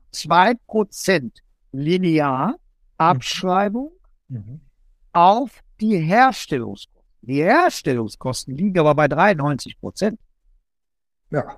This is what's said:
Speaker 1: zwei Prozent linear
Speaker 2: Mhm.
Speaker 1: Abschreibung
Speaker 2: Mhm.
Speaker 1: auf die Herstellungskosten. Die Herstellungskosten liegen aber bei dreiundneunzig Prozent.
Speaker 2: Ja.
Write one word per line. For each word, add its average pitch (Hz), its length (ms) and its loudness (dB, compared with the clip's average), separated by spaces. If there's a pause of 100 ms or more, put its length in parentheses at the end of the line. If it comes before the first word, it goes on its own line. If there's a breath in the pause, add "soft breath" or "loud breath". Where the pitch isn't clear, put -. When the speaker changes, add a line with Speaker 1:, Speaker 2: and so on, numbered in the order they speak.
(120)
Speaker 1:
zwei 180 440 2 (120)
Prozent 185 720 -2 (300)
linear 151 800 0
Speaker 2:
Mhm. 302 60 -4 (420)
Speaker 1:
Abschreibung 190 920 -2 (360)
Speaker 2:
Mhm. 120 340 -14 (520)
Speaker 1:
auf 202 460 2 (200)
die 214 180 0
Herstellungskosten. 160 1080 -2 (180)
Die 139 220 -2
Herstellungskosten 131 1120 -2
liegen 180 240 -2
aber 151 160 4
bei 151 120 4
dreiundneunzig 147 720 0
Prozent. 202 400 -6 (1120)
Speaker 2:
Ja. 147 140 -4 (140)